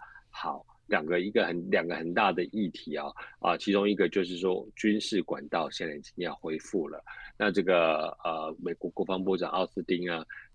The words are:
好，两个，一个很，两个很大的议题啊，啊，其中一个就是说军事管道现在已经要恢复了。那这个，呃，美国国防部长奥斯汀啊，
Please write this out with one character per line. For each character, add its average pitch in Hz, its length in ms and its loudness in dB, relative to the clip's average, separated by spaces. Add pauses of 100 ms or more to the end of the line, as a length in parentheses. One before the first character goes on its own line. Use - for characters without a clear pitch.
(300)
好， - 340 -6 (220)
两 90 180 2
个， 87 160 2
一 101 100 -2
个 107 140 4
很， 87 260 -4
两 90 160 4
个 85 100 -2
很 82 180 -4
大 107 160 4
的 87 160 0
议 101 220 0
题 - 260 -8
啊， 71 120 -4 (340)
啊， 87 160 2
其 98 160 0
中 101 160 6
一 101 80 2
个 90 120 4
就 92 160 2
是 87 140 -4
说 90 280 0 (100)
军 107 240 4
事 95 220 0
管 - 260 -6
道 82 220 -2
现 - 180 -6
在 73 80 -8
已 71 40 -12
经 - 180 -18
要 87 180 -4
恢 80 220 -6
复 80 300 -4
了。 76 140 -12 (340)
那 104 140 2
这 92 120 2
个， 80 600 4
呃， 80 400 -2
美 87 120 -2
国 - 160 -6
国 98 140 -2
防 95 180 0
部 92 140 2
长 85 140 -2
奥 90 160 2
斯 90 160 -6
汀 87 260 0
啊， 82 160 -4 (300)